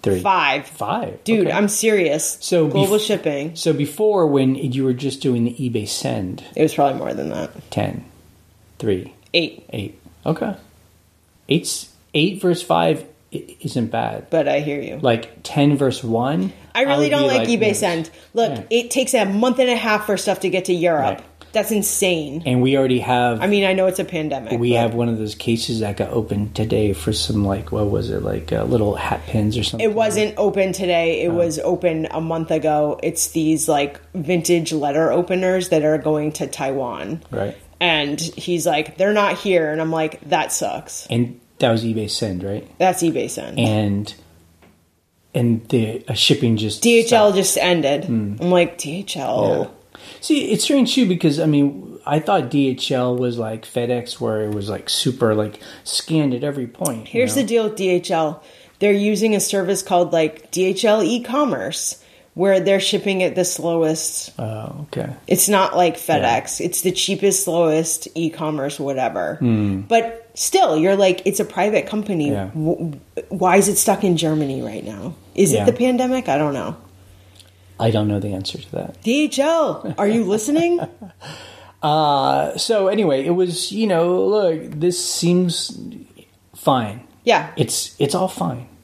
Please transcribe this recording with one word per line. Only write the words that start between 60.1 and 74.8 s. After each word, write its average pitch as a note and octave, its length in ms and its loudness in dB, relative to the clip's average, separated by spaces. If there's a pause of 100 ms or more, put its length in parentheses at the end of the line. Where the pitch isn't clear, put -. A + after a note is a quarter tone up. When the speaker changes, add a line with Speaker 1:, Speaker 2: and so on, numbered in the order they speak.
Speaker 2:
like, D#3+ 360 0
D F#3 160 0
H F#3+ 180 0
L G#3+ 200 4
e-commerce, A3+ 960 -2 (320)
where F#3+ 260 4
they're G3 200 2
shipping G3 420 0
it E3+ 140 0
the F3+ 100 2
slowest. D#3+ 920 -2
Speaker 1:
Oh, A2 480 -8
okay. - 260 -6 (140)
Speaker 2:
It's F3+ 200 2
not G3 300 2
like F3 200 4
FedEx. C3 640 0
Speaker 1:
Yeah. - 60 -4
Speaker 2:
It's - 160 -2
the F#3+ 100 2
cheapest, G3 540 0
slowest D#3+ 720 0
e-commerce, D3+ 640 -4
whatever. B2+ 560 -2
Speaker 1:
Hmm. G#2+ 460 2
Speaker 2:
But A#3 520 0
still, E4 420 2
you're F#3 220 4
like, F#3+ 280 4
it's G3 140 0
a G3 60 0
private G3 400 0
company. G3 460 -2
Speaker 1:
Yeah. G2 160 -2
Speaker 2:
W-, D#3 520 -4 (300)
why F#3 280 4
is G3 100 6
it G3+ 100 0
stuck G3+ 260 2
in F3 140 4
Germany D3+ 460 0
right A2 200 -8